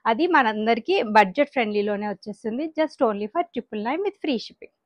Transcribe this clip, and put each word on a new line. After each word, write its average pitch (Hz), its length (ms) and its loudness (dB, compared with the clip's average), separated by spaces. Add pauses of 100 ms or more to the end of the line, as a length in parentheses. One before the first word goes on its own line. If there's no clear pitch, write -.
అది 233 220 2
మనందరికీ 233 760 2
బడ్జెట్ 208 460 4
ఫ్రెండ్లీలోనే 208 580 -2
వచ్చేస్తుంది. 214 600 -8
Just 311 340 -4
only 214 260 0
for 339 160 -2
triple 220 380 -8
nine 269 200 -4
with 403 160 -4
free 262 220 -2
shipping. - 340 -18 (120)